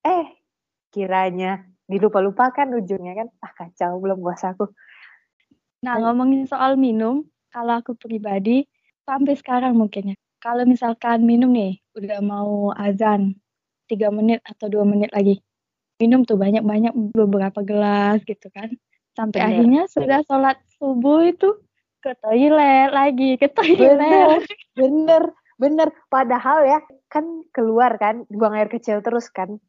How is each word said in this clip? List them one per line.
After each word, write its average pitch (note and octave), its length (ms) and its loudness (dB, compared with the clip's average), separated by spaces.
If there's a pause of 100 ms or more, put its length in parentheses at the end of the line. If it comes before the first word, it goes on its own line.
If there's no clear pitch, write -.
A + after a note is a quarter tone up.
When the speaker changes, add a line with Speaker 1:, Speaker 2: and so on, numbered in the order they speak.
Speaker 1:
Eh, E4+ 300 -2 (580)
kiranya F#3 760 -4 (180)
dilupa-lupakan G#3 840 0
ujungnya F#3+ 460 -6
kan. A3+ 120 -10 (120)
Ah, - 100 -20
kacau, F3 480 -8
belum F#3+ 220 -4
puasa F3+ 340 -8
aku. G3+ 160 -6 (1120)
Speaker 2:
Nah, A#3+ 160 -4
Speaker 1:
Dan A3+ 80 -2
Speaker 2:
ngomongin B3+ 400 0
soal C4 300 0
minum, B3+ 500 -2 (240)
kalau A#3 300 -6
aku A#3 180 -14
pribadi, G#3+ 640 -4 (400)
sampai C#4 320 -2
sekarang B3+ 400 -4
mungkin G3+ 400 -2
ya, - 20 -18 (220)
kalau A#3+ 240 -4
misalkan A#3 640 0
minum A#3+ 240 4
nih, G3 320 -2 (160)
udah G3+ 240 -8
mau G3+ 500 -4
azan, G3+ 640 0 (500)
tiga G#3 300 -4
menit A3 300 0
atau G#3+ 260 -12
dua G#3 160 0
menit G3+ 240 0
lagi, G3 320 0 (560)
minum A#3+ 240 4
tuh A3+ 160 0
banyak-banyak G#3+ 560 0 (160)
beberapa G3 500 0
gelas G3+ 640 0
gitu - 260 -14
kan. G#3 220 -16 (420)
Sampai A3 300 -4
Speaker 1:
Bener. G#3+ 80 0
Speaker 2:
akhirnya A#3+ 380 4
sudah C4+ 340 -2
sholat C4+ 400 -2 (160)
subuh C#4+ 480 2
itu F#4+ 320 0 (400)
ke B3+ 240 -10
toilet C4+ 680 4
lagi, C4+ 460 2
ke C#4 160 2
toilet. D#4 480 6
Speaker 1:
Bener, D#4+ 420 6 (320)
bener, D#4 500 2 (360)
bener. D4+ 300 2 (200)
Padahal C4 560 2
ya, C#4 140 4 (280)
kan D#4+ 440 -6
keluar A3+ 460 0
kan, G#3+ 340 -2
buang G#3+ 240 -2
air G#3+ 160 -2
kecil G#3+ 320 -4
terus A#3 260 -4
kan. F#3+ 400 -10